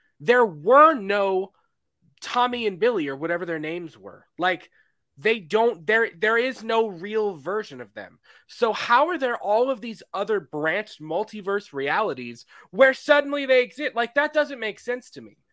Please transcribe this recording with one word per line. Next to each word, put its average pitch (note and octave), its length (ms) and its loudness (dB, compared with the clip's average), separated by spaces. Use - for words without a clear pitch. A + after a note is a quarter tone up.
There A#3 240 4
were A#3 500 6
no G3 580 -2
Tommy B3 460 -2
and F#3+ 140 -2
Billy G3+ 280 2
or C3+ 80 -6
whatever E3+ 300 -4
their E3 120 -6
names D#3+ 380 -10
were. F#2+ 300 -20
Like, F3 320 -2
they A3 220 0
don't, G3 480 0
there, A3 320 2
there A3 200 0
is B3 260 -4
no A3+ 240 2
real G3+ 480 -4
version D#3 440 -8
of A2+ 140 -18
them. G2+ 240 -14
So A3+ 240 0
how C4 360 2
are F4 100 -4
there B3 200 -4
all A3+ 320 0
of A#3 100 -6
these A3 220 -12
other G3+ 280 -2
branched D#3+ 600 -4
multiverse G3+ 720 -6
realities C#3 720 -4
where C4 220 4
suddenly C#4+ 520 0
they B3+ 160 6
exist? B3+ 320 -8
Like, A#3 200 -4
that D4 180 0
doesn't C#4+ 260 -2
make G#3+ 220 -8
sense A#3+ 300 -10
to C#3 100 -18
me. G#2+ 160 -20